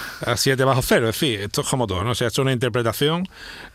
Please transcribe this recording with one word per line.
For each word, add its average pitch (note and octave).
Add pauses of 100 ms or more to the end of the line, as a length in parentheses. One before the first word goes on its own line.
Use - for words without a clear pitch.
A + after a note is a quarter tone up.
(260)
a A#2
siete C3+
bajo C3
cero. C3
Es A2
decir, A2+
esto G#2
es -
como B2+
todo, F#2+
¿no? B2
O A#2+
sea, B2
esto A#2
es -
una C3+
interpretación B2 (460)